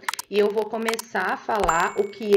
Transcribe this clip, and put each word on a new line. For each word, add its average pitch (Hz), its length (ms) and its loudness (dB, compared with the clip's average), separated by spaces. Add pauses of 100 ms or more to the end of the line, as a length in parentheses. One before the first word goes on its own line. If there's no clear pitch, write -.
(280)
e 196 120 0
eu 208 100 6
vou 214 160 -2
começar 226 680 -4
a - 40 -6
falar 180 640 0
o 202 100 0
que 208 260 0